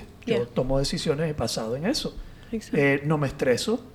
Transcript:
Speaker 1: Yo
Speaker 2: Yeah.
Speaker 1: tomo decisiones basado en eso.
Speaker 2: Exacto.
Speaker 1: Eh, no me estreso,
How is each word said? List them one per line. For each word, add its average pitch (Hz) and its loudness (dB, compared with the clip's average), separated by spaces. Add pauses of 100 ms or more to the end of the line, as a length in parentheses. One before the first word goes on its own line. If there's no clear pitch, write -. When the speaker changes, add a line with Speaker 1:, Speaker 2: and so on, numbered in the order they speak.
(260)
Speaker 1:
Yo 226 2
Speaker 2:
Yeah. 160 -2
Speaker 1:
tomo 135 2
decisiones 151 0
basado 117 -2
en 147 -4
eso. 220 -2 (380)
Speaker 2:
Exacto. 214 -4
Speaker 1:
Eh, 143 6
no 151 4
me 143 2
estreso, 127 2 (120)